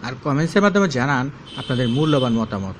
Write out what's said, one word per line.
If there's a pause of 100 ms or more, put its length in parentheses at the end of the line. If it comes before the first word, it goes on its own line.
আর (100)
কমেন্টসের
মাধ্যমে
জানান (280)
আপনাদের
মূল্যবান
মতামত।